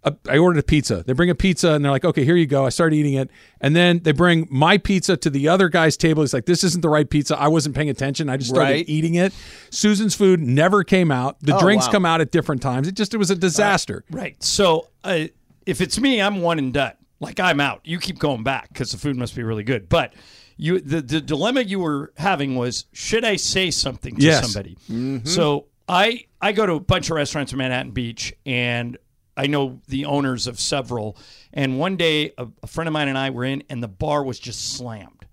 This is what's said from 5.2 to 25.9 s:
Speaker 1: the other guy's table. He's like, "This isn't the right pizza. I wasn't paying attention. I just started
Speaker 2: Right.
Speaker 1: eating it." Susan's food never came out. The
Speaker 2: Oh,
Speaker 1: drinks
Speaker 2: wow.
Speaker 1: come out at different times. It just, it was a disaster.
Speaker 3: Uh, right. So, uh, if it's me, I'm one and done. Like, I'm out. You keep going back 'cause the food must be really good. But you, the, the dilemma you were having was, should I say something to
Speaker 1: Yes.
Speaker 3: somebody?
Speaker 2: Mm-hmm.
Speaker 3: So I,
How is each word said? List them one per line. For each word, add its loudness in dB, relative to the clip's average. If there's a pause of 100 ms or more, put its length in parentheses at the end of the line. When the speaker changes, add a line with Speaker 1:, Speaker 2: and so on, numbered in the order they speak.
Speaker 1:
the 0
other 4
guy's 2
table. 2
He's 0
like, -2
"This 2
isn't 0
the -2
right 2
pizza. 0
I 4
wasn't 2
paying -2
attention. -4
I -2
just -4
started 4
Speaker 2:
Right. 0
Speaker 1:
eating 0
it." 2 (380)
Susan's 2
food 4
never 2
came 2
out. -2
The 2
Speaker 2:
Oh, 2
Speaker 1:
drinks 4
Speaker 2:
wow. 0
Speaker 1:
come 4
out 2
at -2
different 0
times. -2
It -6
just, -4
it -4
was 0
a 2
disaster. 0
Speaker 3:
Uh, -8
right. -12
So, 2 (160)
uh, -2 (400)
if -2
it's -2
me, 2
I'm 0
one 0
and -2
done. -2 (260)
Like, -6
I'm 2
out. -2
You -6
keep -10
going -2
back -4
'cause -8
the -10
food -4
must -6
be -8
really -4
good. -2
But 0 (420)
you, -2
the, -4
the -2
dilemma -2
you -4
were -4
having -2
was, -4
should -2
I 2
say -2
something -6
to 0
Speaker 1:
Yes. 4
Speaker 3:
somebody? -8 (120)
Speaker 2:
Mm-hmm. -6
Speaker 3:
So 0 (240)
I, 0 (180)